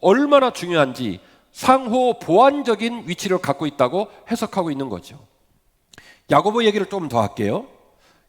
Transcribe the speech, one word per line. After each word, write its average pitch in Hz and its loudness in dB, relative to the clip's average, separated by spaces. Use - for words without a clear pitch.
얼마나 262 4
중요한지 127 -2
상호 254 0
보완적인 233 2
위치를 180 -4
갖고 156 -4
있다고 147 -2
해석하고 202 -4
있는 135 -6
거죠. 87 -14
야고보 208 2
얘기를 202 0
좀 185 -8
더 120 0
할게요. 117 -6